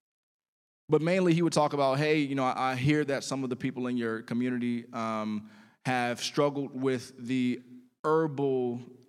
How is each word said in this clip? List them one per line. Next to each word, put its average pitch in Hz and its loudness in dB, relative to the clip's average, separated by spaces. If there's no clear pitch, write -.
But 151 6
mainly 175 4
he 170 2
would 160 2
talk 147 2
about, 135 2
"Hey, 151 4
you 139 0
know, 135 0
I, 127 0
I 127 -2
hear 147 2
that 135 -2
some 135 -4
of 127 -2
the 120 -4
people 127 -4
in 123 -2
your 113 -4
community, 120 -2
um, 107 -4
have 120 -2
struggled 143 -2
with 131 -2
the 123 -2
herbal, 135 0